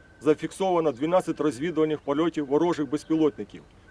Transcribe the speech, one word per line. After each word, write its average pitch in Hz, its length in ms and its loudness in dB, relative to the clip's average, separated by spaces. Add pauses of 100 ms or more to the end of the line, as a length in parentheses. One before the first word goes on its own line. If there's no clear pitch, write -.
(200)
зафіксовано 160 720 0
дванадцять 165 480 0
розвідувальних 151 600 0
польотів 151 460 -2
ворожих 151 440 0
безпілотників, 147 720 -2 (280)